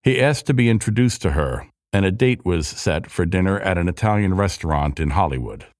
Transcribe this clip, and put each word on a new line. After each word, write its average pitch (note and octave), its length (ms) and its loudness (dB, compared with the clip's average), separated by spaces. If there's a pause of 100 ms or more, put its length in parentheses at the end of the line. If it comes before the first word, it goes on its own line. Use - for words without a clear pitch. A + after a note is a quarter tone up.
He C3 180 2
asked C#3 260 0
to C#3+ 80 0
be A#2+ 140 4
introduced A2+ 540 0
to F2+ 80 0
her, C#2 380 -2 (240)
and G2 120 2
a F#2+ 60 2
date B2 340 0
was E2+ 220 0
set - 440 -4
for F2+ 140 -2
dinner F#2 360 0
at F#2 180 0
an F2 100 0
Italian G#2 460 0
restaurant D#2+ 680 -2
in D2+ 100 0
Hollywood. C2+ 560 -4 (140)